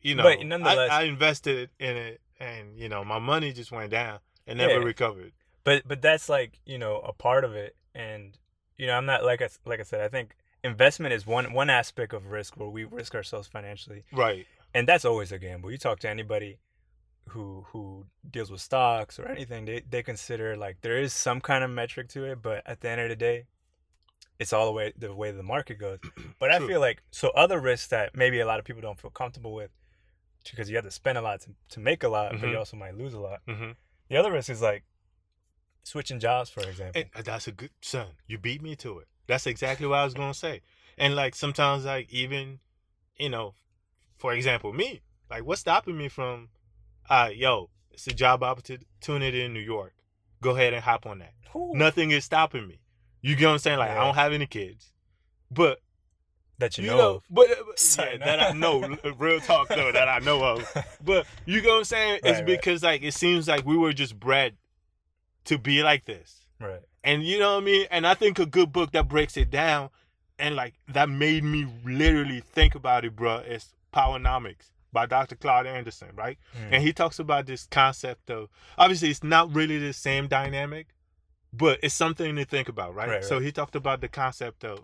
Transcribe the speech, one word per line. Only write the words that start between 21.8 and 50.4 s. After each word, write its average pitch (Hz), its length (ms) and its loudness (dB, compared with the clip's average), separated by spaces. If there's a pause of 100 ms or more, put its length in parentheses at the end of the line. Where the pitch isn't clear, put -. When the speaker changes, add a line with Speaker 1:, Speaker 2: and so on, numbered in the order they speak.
Speaker 2:
to 135 160 -12
it, 131 160 -10
but 107 240 -6
at 120 160 -14
the 120 80 -6
end 117 120 -4
of 117 80 -4
the 113 60 -6
day, 120 300 -2 (920)
it's 110 140 -4
all 110 120 4
the 110 60 0
way, 107 260 -4
the 107 160 -12
way 104 180 -6
the 98 120 -12
market 120 360 -6
goes. 98 200 -10 (180)
Speaker 1:
<clears throat> - 220 -20
Speaker 2:
But - 120 2
I 180 80 4
Speaker 1:
True. 160 80 -4
Speaker 2:
feel 180 120 0
like, 123 320 0
so - 240 -2
other 175 240 4
risks 127 300 -2
that 107 260 -2
maybe 127 240 2
a 113 60 0
lot 110 140 -2
of 107 60 -12
people 113 160 -14
don't 107 180 -12
feel 110 120 -18
comfortable 120 420 -10
with, 104 160 -14 (800)
because 104 200 -12
you 110 80 -6
have 110 80 -4
to 95 60 -16
spend 127 260 -2
a 117 40 -4
lot 104 200 -6
to, - 80 -20 (200)
to - 100 -16
make 139 240 -2
a 131 60 0
lot, 107 220 -2
but 107 100 -8
you 120 60 -4
Speaker 1:
Mm-hmm. 117 100 -4
Speaker 2:
also 110 200 -10
might 95 200 -14
lose 127 160 -12
a 107 60 -12
lot. 101 280 -10
Speaker 1:
Mm-hmm. 113 240 -12 (380)
Speaker 2:
The 135 80 0
other 196 140 2
risk 143 180 -4
is, 117 120 -6
like, 104 220 -2 (1000)
switching 139 360 -10
jobs, 123 300 0
for - 120 -12
example. 95 400 -8
Speaker 1:
And, - 140 -12
uh, 113 80 -12
that's 110 240 -8
a 113 40 -10
good, 101 200 -18 (100)
son, 120 260 -8 (200)
you 110 100 -10
beat 120 240 -8
me 156 160 -14
to 98 220 -14
it. 78 80 -20 (200)
That's 127 180 -2
exactly 131 420 -4
what 143 120 2
I 143 40 2
was 135 100 -4
gonna 139 200 -6
say. 160 280 -10 (360)
And, 143 180 2
like, 139 200 -2
sometimes, 143 500 0
like, 135 260 -8
even, 135 480 -8 (580)
you 143 120 -6
know, 113 240 -8 (640)
for 123 160 -4
example, 120 400 -2
me, 214 280 -6 (280)
like, 113 160 -12
what's 170 160 -4
stopping 175 360 0
me 147 120 -6
from, 123 400 -10 (600)
uh, 123 240 4
yo, 117 360 0 (220)
it's - 160 -18
a - 60 -6
job 127 300 4
opportunity 127 1000 -6
in 123 100 -8
New 113 60 -8
York. 104 340 -8 (480)